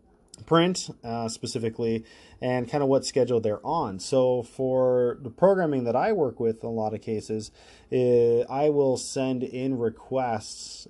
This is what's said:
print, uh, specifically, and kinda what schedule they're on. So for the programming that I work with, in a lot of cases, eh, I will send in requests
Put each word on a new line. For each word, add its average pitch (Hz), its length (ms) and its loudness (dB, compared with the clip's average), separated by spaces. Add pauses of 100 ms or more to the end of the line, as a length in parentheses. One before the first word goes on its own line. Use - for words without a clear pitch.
(460)
print, 175 460 2 (120)
uh, 117 240 -6
specifically, 113 800 -4 (340)
and 127 300 -2
kinda 143 160 0
what 135 180 4
schedule 123 360 2
they're 107 260 -2
on. 131 320 -4
So 127 460 0
for 127 760 0
the 127 120 -12
programming 165 540 2
that 117 100 2
I 175 180 2
work 139 260 -2
with, 113 220 0
in 120 80 -6
a - 20 -6
lot 110 220 -4
of 104 80 -8
cases, 110 480 -6 (420)
eh, 120 560 4
I 139 220 0
will 135 280 4
send 131 440 -4
in 127 380 -4
requests 117 1120 -6